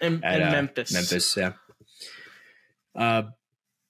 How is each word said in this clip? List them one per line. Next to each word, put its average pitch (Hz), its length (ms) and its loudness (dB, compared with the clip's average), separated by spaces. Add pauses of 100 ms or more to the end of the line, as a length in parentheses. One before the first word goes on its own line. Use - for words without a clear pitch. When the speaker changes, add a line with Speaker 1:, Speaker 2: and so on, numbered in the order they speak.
Speaker 1:
And, 165 240 0
Speaker 2:
at, 170 160 2
Speaker 1:
and - 20 4
Speaker 2:
uh, - 80 2
Speaker 1:
Memphis. 139 420 -2
Speaker 2:
Memphis, 90 440 0
yeah. 95 160 0 (1400)
Uh, 113 300 2 (640)